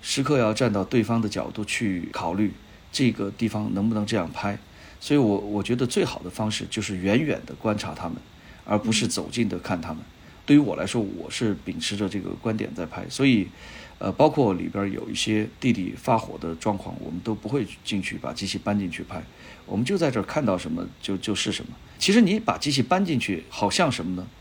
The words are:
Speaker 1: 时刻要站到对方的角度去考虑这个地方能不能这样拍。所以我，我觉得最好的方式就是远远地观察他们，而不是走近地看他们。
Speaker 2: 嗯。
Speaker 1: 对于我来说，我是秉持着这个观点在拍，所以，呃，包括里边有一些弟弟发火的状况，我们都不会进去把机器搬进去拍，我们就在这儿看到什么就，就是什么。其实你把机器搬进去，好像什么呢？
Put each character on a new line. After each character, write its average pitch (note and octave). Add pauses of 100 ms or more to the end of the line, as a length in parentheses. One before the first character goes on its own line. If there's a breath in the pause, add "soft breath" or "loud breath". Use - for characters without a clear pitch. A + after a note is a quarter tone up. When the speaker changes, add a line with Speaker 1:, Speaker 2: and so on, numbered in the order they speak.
Speaker 1:
时 -
刻 C#3
要 A2+
站 A#2
到 G2+
对 A#2
方 A2+
的 G#2+
角 -
度 G#2+
去 F#2+
考 E2+
虑 G2+ (400 loud breath)
这 B2+
个 G2+
地 A2+
方 G#2+
能 G2
不 A2+
能 G#2+
这 A2
样 E2+
拍。 G2+ (420 loud breath)
所 -
以 D3
我， G#2+
我 G#2
觉 A#2+
得 B2
最 F3
好 -
的 F2
方 G#2+
式 G2+
就 A2
是 G2+
远 G2
远 C#3+
地 -
观 G#2
察 E2
他 -
们， - (480 loud breath)
而 G#2
不 A2+
是 G#2+
走 D#2+
近 A2+
地 F2+
看 F2
他 D#2+
们。 D#2
Speaker 2:
嗯。 - (320 loud breath)
Speaker 1:
对 C#3+
于 -
我 A2+
来 F2
说， A#2
我 F#2+
是 G#2+ (100)
秉 F2
持 -
着 G2
这 G2+
个 F#2
观 A2
点 G#2
在 F2
拍， -
所 C3+
以， A2 (520 loud breath)
呃， G2
包 D3
括 C3
里 E2+
边 G2+
有 -
一 G2+
些 G#2+ (140)
弟 B2
弟 F#2
发 A#2+
火 -
的 E2
状 G#2
况， F2+
我 -
们 F2
都 A2
不 G#2
会 B2 (180)
进 G#2
去 -
把 -
机 -
器 G2
搬 G#2
进 F#2
去 -
拍， E2+ (440 loud breath)
我 -
们 A2+
就 F#3+
在 D#3+
这 A#2+
儿 G2
看 D3
到 G2
什 E2
么 E2+ (160)
就， G2
就 G#2
是 G2+
什 -
么。 - (260 loud breath)
其 -
实 A#3+
你 G#3
把 -
机 -
器 C3+
搬 F#3
进 D#3
去， E2+
好 -
像 D3
什 -
么 F2+
呢？ F#2 (140)